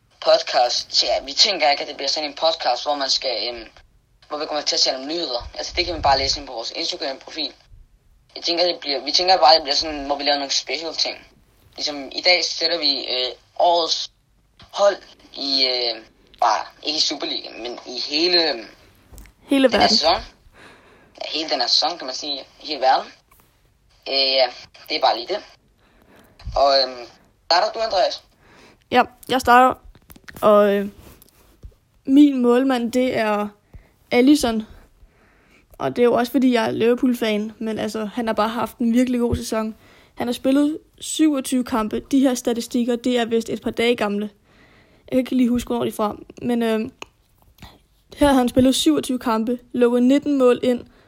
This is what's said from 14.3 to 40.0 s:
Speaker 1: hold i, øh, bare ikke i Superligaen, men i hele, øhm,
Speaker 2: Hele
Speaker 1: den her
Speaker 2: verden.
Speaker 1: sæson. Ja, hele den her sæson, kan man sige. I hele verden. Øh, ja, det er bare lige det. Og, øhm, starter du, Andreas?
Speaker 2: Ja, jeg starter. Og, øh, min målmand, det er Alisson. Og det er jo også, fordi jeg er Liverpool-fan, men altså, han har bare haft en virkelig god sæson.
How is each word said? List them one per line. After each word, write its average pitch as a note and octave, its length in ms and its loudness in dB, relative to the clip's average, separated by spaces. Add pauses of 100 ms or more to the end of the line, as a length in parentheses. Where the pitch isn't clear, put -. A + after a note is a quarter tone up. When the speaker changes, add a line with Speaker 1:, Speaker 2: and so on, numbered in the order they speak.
Speaker 1:
hold G3+ 240 2 (380)
i, C#3 340 -2
øh, A#2+ 340 -4 (400)
bare A2 240 2 (180)
ikke D3+ 140 -6
i - 40 -4
Superligaen, - 600 -6
men A#2+ 240 -10
i B2 120 -12
hele, D#3+ 500 0
øhm, A2+ 180 -8 (800)
Speaker 2:
Hele C4+ 160 2
Speaker 1:
den B3 80 6
her - 80 0
Speaker 2:
verden. - 180 2
Speaker 1:
sæson. - 180 2 (1080)
Ja, - 80 -14
hele D#3 200 -8
den C#3+ 100 -2
her A#2+ 80 -2
sæson, D#3+ 300 0
kan D3+ 100 -14
man B2+ 80 -10
sige. C#3+ 240 -8 (220)
I - 60 -18
hele C#3+ 140 -6
verden. C#3 300 2 (960)
Øh, C3 40 -4
ja, C3+ 340 2 (420)
det D#3 80 -4
er - 40 -4
bare - 160 2
lige - 100 -12
det. F#3 160 -6 (1120)
Og, C#3 260 4
øhm, B2+ 260 -6 (380)
starter F#3+ 260 2
du, A3+ 80 -8
Andreas? G3 440 0 (680)
Speaker 2:
Ja, B3 120 4 (260)
jeg B3+ 120 0
starter. B3+ 320 6 (680)
Og, G#3 320 6
øh, G3+ 140 -2 (1160)
min C4+ 360 6
målmand, A#3+ 500 2
det B3+ 260 0
er G#3 300 0 (640)
Alisson. B3 560 4 (1120)
Og - 180 -4
det - 60 -4
er - 20 6
jo A#3+ 100 4
også, A#3+ 180 0
fordi B3+ 220 4
jeg A3+ 120 2
er E3 60 -2
Liverpool-fan, A3+ 880 0
men A3 200 -6
altså, A3 260 -6
han A3+ 220 -6
har A3 60 -2
bare G#3+ 160 0
haft A#3 280 -6
en A#3 160 0
virkelig B3 260 2
god A#3 160 0
sæson. A3 400 -4 (400)